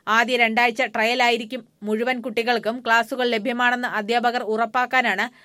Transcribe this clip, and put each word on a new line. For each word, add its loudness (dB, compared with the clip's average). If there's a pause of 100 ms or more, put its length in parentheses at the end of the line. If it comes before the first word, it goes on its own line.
ആദ്യ 2
രണ്ടാഴ്ച 2
ട്രയലായിരിക്കും. 0 (220)
മുഴുവൻ -2
കുട്ടികൾക്കും -2
ക്ലാസുകൾ 0
ലഭ്യമാണെന്ന് 0
അധ്യാപകർ -2
ഉറപ്പാക്കാനാണ് 0 (200)